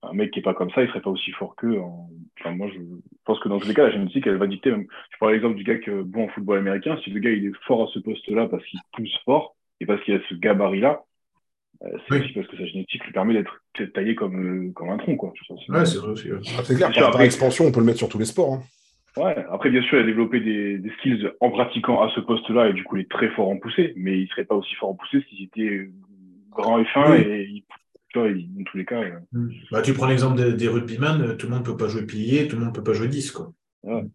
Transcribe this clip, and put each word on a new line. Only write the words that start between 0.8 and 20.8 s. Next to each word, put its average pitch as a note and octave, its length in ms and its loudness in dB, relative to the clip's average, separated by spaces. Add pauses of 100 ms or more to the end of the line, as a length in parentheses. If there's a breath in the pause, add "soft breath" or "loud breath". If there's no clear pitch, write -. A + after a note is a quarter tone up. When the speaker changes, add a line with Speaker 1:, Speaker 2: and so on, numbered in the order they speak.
Speaker 1:
il B2 60 2
serait G#2 120 -6
pas G2 100 -4
aussi F#2+ 220 -4
fort - 220 -10
qu'eux A#2 260 -2
en... F2 300 -12 (300)
Enfin, E2+ 100 -6
moi, F#2+ 240 -6
je F#2 60 -14 (440)
pense G#2+ 160 0
que - 80 -2
dans G2+ 120 0
tous G2+ 80 -4
les G#2+ 60 0
cas, D3 100 8
la A2+ 80 6
génétique, G2 340 -2
elle G2 100 2
va G2 120 2
dicter G2 240 0
même... G#2 140 -2 (240 loud breath)
tu - 80 -20
prends A2 120 2
l'exemple A2 240 2
du G2+ 100 -10
gars A2+ 140 0
qui - 120 -10
est G2 120 -2
bon F#2+ 220 -4
en G2+ 40 -8
football G2+ 300 -2
américain. G2 460 -2
Si G2+ 60 -10
le G2+ 100 -4
gars, A#2 100 2
il G2+ 160 0
est G2 100 -6 (100)
fort A2+ 220 2
à - 60 -12
ce G2+ 60 -6
poste-là G#2+ 480 -2
parce F2+ 180 -4
qu'il - 140 -16 (120)
pousse A2 320 -8
fort - 320 2 (240)
et F2 60 -8
parce G2+ 180 0
qu'il G#2 100 0
a F#2+ 40 2 (100)
ce F#2 60 -8
gabarit-là, G2+ 680 2 (800)
euh, G1+ 40 -10 (200)
c'est C3+ 80 0
Speaker 2:
Oui. C#3 80 4
Speaker 1:
aussi - 80 -8
parce G2 160 -6
que - 80 -18
sa F2+ 100 -8
génétique - 380 -10
lui - 80 -14
permet G#2 220 2
d'être G2+ 280 -2 (320)
taillé G#2+ 220 0
comme, F#2 520 -4
euh, F2+ 40 -10
comme E2+ 180 -8
un - 80 -2
tronc, - 180 -2
quoi. - 240 -8
Je - 80 -20
pense - 160 -16
que - 80 -12
Speaker 2:
Ouais, E3 140 4
c'est - 120 0
vrai G#2+ 120 -6
aussi, - 220 -6
ouais. G2 60 -6 (200)
Speaker 3:
Ah, B2 60 -4
c'est C3 100 2
clair, - 20 2
Speaker 1:
Bien E3+ 120 4
Speaker 3:
par, - 60 -2
Speaker 1:
sûr, - 80 6
Speaker 3:
par B2+ 80 8
Speaker 1:
après B2 160 6
Speaker 3:
expansion, B2+ 400 4
on C3+ 60 6
peut A#2+ 80 4
le A2+ 60 8
mettre A#2 120 4
sur A2+ 100 0
tous - 100 -4
les A2 60 2
sports, C#3 300 0
hein. C3 80 -8 (540)
Speaker 1:
Ouais, E3+ 340 0
après, - 200 0
bien B2 120 4
sûr, C#3 160 2
il A#2+ 40 6
a A2 40 4
développé A2+ 340 2
des, G#2 380 -2
des G2 200 -8